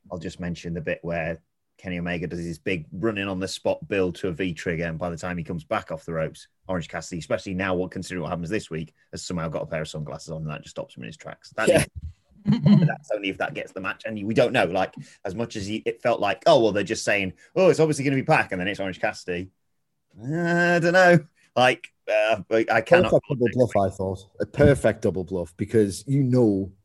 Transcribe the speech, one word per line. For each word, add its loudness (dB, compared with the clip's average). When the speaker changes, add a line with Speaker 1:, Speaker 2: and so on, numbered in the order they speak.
Speaker 1:
I'll -8
just -12
mention -8
the -6
bit -4
where -6
Kenny -6
Omega -4
does -8
his -8
big -6
running -4
on -6
the -4
spot -4
build -2
to -6
a -4
V -4
trigger, -4
and -6
by -4
the -6
time -8
he -8
comes -8
back -6
off -10
the -10
ropes, -6
Orange -6
Cassidy, -8
especially -6
now, -2
what, -4
considering -8
what -6
happens -6
this -4
week, -8
has -12
somehow -6
got -6
a -8
pair -6
of -8
sunglasses -12
on, -10
and -8
that -12
just -20
stops -12
him -14
in -14
his -16
tracks. -18
That 0
Speaker 2:
Yeah. 4
Speaker 1:
is, 0
<laughs> 6
that's -4
only -4
if -6
that -4
gets -10
the -10
match, -8
and -8
we -2
don't 4
know. 4
Like, -2
as -6
much -6
as -6
he, -4
it -6
felt 2
like, -2
oh 8
well, 4
they're 0
just -4
saying, 0
"Oh, 6
it's 4
obviously 2
gonna 0
be 0
Pac," 2
and -4
then -2
it's -4
Orange -6
Cassidy. -6
Uh, 2
I 4
don't 2
know. 8
Like, 2
uh, 2
I, 2
I 4
cannot. 4
Speaker 2:
Perfect 2
double 0
bluff, 2
I 2
thought. -4
A -4
perfect 4
double -2
bluff, -8
because, 0
you 2
know 2